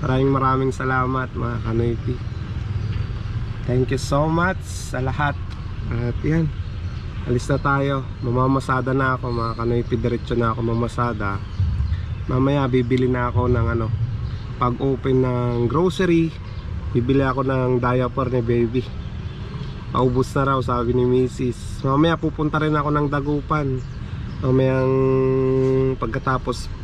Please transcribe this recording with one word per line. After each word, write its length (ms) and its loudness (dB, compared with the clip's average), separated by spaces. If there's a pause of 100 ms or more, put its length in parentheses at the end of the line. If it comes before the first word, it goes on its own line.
Maraming 280 2
maraming 440 2
salamat 560 -2
mga 320 -4
kanoypi. 520 0 (1500)
Thank 320 2
you 60 -2
so 260 2
much 360 2
sa 360 -6
lahat. 400 -2 (480)
At 320 -2
yan, 320 0 (760)
alis 180 0
na 140 2
tayo. 420 0 (160)
Mamamasada 720 2
na 240 2
ako 160 -4
mga 240 -2
kanoypi, 400 0
diretso 400 -2
na 160 2
ako 160 -2
mamasada. 720 -2 (880)
Mamaya 400 2
bibili 400 2
na 240 0
ako 160 2
ng 240 2
ano, 160 0 (720)
pag 240 2
open 400 2
ng 360 0 (120)
grocery, 560 2 (640)
bibili 320 4
ako 220 0
ng 340 2
diaper 560 0
ni 80 2
baby. 400 2 (1040)
Paubos 480 2
na 80 4
raw 160 2
sabi 320 0
ni 80 4
Mrs. 800 0
Mamaya 320 4
pupunta 480 0
rin 160 2
ako 160 2
ng 160 2
Dagupan 720 0 (640)
mamayang 500 4 (1000)
pagkatapos 720 -2 (140)